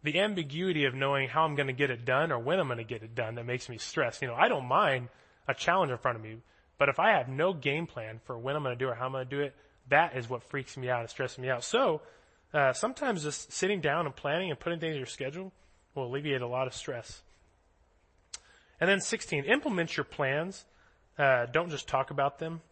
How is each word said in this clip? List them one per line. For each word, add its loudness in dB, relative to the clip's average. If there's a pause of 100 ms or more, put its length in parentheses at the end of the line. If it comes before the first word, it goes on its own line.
the 0
ambiguity 0
of 0
knowing 2
how 2
I'm 0
gonna 0
get 0
it -6
done 2
or 0
when 0
I'm 0
gonna -4
get -8
it -14
done -4
that -8
makes -4
me -10
stressed. -2
You -2
know, -4
I 6
don't 0
mind 2 (380)
a 0
challenge 2
in -2
front -2
of -12
me, -12 (400)
but 6
if 2
I 6
have 4
no 2
game -2
plan -10
for -8
when -4
I'm -2
gonna -2
do 0
it 0
or -2
how -4
I'm -2
gonna -4
do -4
it, -2 (360)
that 6
is -4
what -4
freaks -8
me -4
out 2
and -8
stresses -6
me -6
out. -2
So, 2 (520)
uh, 6
sometimes -2
just -6
sitting 0
down 2
and -4
planning -2
and -4
putting -4
things -2
in -4
your -6
schedule -8 (420)
will -4
alleviate 0
a -4
lot 0
of -8
stress. -10 (1600)
And 4
then 6
sixteen, -2
implement 0
your -2
plans. -2 (520)
Uh, 4
don't 0
just -8
talk 0
about 0
them. -6 (100)